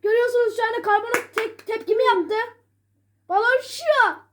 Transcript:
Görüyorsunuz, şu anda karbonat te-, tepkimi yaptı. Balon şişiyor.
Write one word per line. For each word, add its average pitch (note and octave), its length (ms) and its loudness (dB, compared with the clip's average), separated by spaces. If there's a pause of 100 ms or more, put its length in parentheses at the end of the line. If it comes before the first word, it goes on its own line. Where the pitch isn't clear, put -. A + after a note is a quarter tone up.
Görüyorsunuz, A#4 540 2
şu A4+ 80 0
anda A4+ 180 -2
karbonat G#4+ 520 0
te-, A4 220 -4
tepkimi A4 480 -2
yaptı. G4+ 300 2 (920)
Balon A4 340 2
şişiyor. D5 540 -2 (160)